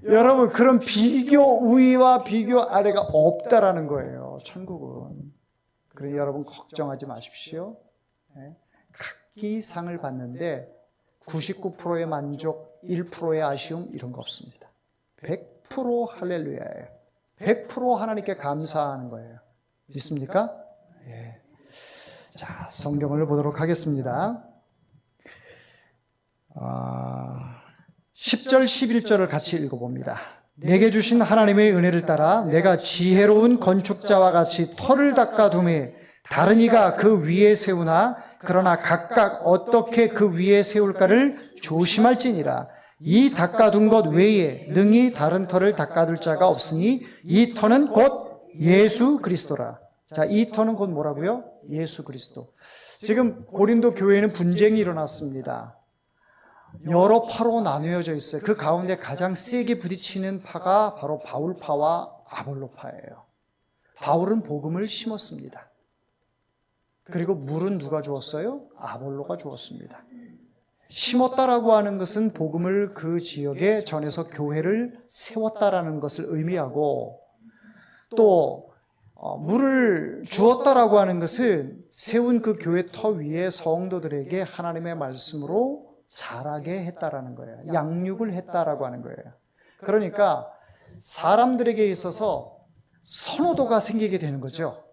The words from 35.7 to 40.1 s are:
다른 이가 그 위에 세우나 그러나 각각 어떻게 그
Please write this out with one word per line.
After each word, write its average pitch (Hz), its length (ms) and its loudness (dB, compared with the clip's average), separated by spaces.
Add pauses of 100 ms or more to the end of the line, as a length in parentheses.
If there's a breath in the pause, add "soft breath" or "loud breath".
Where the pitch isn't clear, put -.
다른 202 380 4
이가 226 340 6
그 202 320 4
위에 208 260 6
세우나 185 600 2 (240 loud breath)
그러나 180 380 2
각각 170 680 0
어떻게 226 640 4
그 202 280 0